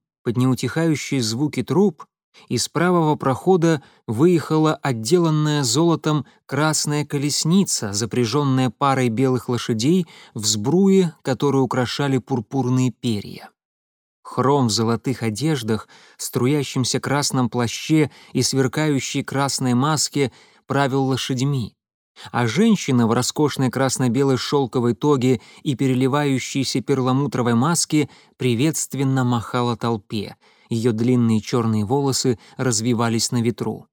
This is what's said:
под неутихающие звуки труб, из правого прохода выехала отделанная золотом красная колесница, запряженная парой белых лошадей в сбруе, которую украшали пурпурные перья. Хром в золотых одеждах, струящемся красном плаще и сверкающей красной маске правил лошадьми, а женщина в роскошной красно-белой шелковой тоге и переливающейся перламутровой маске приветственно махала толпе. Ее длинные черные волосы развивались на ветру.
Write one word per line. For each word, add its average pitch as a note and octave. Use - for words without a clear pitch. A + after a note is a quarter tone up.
под A#2+
неутихающие C3
звуки B2+
труб, F3
из -
правого E3
прохода D#3+
выехала D#3
отделанная D3+
золотом D3+
красная D3
колесница, D3
запряженная B2
парой C3
белых B2+
лошадей B2+
в G#2+
сбруе, E3+
которую C3+
украшали C3
пурпурные B2+
перья. G2
Хром C3
в G#2
золотых A2+
одеждах, A2+
струящемся C3
красном C3
плаще C#3+
и C3
сверкающей C3+
красной C3+
маске C#3+
правил C3+
лошадьми, C3
а A#2+
женщина C3+
в A2+
роскошной C3
красно-белой C3
шелковой A#2+
тоге C3
и C#3+
переливающейся C3
перламутровой B2+
маске D#3
приветственно C3+
махала A#2+
толпе. A2
Ее A#2
длинные A#2
черные A2+
волосы C3
развивались A#2
на B2
ветру. A2